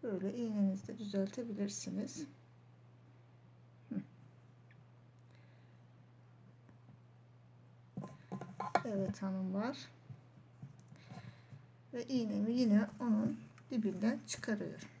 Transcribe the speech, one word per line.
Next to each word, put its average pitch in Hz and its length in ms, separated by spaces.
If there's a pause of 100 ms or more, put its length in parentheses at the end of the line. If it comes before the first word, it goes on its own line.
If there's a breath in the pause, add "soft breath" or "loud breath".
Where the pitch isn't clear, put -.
Böyle 196 300
iğnenizle 208 640
düzeltebilirsiniz. 202 1300 (1600)
Hı. - 60 (4000 loud breath)
Evet 196 360
hanımlar. 190 560 (2250 loud breath)
Ve 240 120
iğnemi 220 480
yine 208 340 (120)
onun 220 400 (320)
dibinden 214 560
çıkarıyorum. - 600 (100)